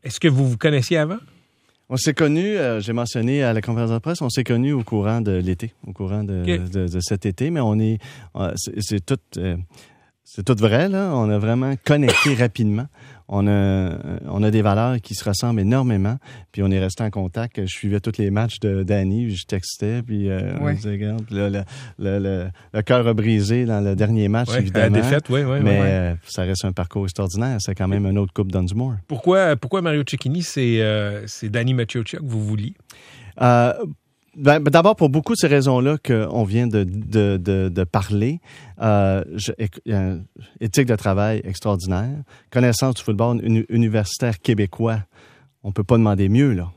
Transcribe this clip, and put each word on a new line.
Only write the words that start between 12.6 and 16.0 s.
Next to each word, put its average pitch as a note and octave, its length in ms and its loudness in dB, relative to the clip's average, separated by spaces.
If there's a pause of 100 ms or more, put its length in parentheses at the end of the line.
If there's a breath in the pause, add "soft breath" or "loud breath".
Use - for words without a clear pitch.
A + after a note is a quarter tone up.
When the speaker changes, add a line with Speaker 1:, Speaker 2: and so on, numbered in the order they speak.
Speaker 2:
On G2+ 180 0
a, F#2+ 500 2 (300)
on G2 160 -2
a G#2+ 80 4
des A2 100 2
valeurs A2+ 400 2
qui - 140 -12
se - 80 -10
ressemblent A2 360 -2
énormément, A2+ 580 2 (340 loud breath)